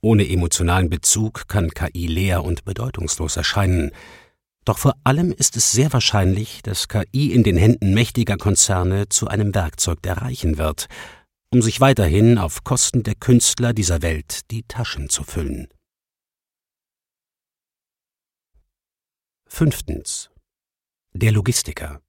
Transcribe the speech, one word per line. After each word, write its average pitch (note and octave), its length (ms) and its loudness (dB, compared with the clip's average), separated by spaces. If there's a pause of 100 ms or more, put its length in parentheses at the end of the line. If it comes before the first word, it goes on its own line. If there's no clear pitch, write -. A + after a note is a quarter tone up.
Ohne G#2 260 4
emotionalen F2 600 2
Bezug G#2+ 600 -2
kann F2 220 0
K - 220 -6
I F2 140 -6
leer F2 380 0
und F2 200 -4
bedeutungslos F#2 720 -6
erscheinen. F2+ 540 0 (720)
Doch - 140 0
vor - 240 2
allem D#3+ 300 2
ist - 240 -2
es - 160 0
sehr C3+ 200 2
wahrscheinlich, G2+ 720 0
dass - 240 -6
K G#2 160 -2 (100)
I C#3+ 200 0
in A#2+ 100 6
den G2 140 4
Händen G2+ 360 4
mächtiger A2 440 0
Konzerne F#2+ 720 0
zu - 180 -2
einem G#2 260 -2
Werkzeug E2+ 500 -2
der F#2 160 -4
Reichen F2+ 400 -2
wird, D#2 280 -4 (680)
um B2 100 4
sich A2+ 180 -2
weiterhin A2 580 6
auf F2 260 -6
Kosten A#2+ 400 -2
der G#2+ 100 -4
Künstler A#2+ 580 2
dieser F#2 300 0
Welt D#2+ 480 -6
die A2+ 140 -8
Taschen C#2+ 440 -8
zu - 140 -4
füllen. C#2 460 -8 (3750)
Fünftens. - 840 -4 (840)
Der A2 160 2
Logistiker. F#2 800 -2